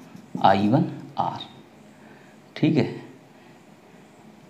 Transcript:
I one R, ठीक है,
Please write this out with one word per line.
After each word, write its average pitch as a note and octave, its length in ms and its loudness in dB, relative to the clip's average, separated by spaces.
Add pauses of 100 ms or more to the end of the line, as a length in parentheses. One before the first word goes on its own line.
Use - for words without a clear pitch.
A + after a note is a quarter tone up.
(420)
I G2+ 260 4
one D3 160 4 (340)
R, - 220 -4 (1160)
ठीक D#3 200 2
है, A#2+ 80 4 (1700)